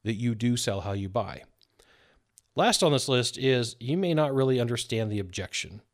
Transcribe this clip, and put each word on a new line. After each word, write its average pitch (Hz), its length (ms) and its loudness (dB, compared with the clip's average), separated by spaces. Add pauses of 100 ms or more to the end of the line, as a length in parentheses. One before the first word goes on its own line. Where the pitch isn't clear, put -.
that 110 120 -2
you 117 180 -2
do 120 240 2
sell 98 240 -2
how 101 120 -4
you 98 160 -4
buy. 98 340 -4 (1120)
Last 208 260 2
on 160 100 6
this 131 160 2
list 123 300 2
is 123 420 2
you 127 160 -2
may 175 200 0
not 147 180 2
really 131 260 4
understand 117 520 -2
the 104 80 -2
objection. 95 640 -8 (120)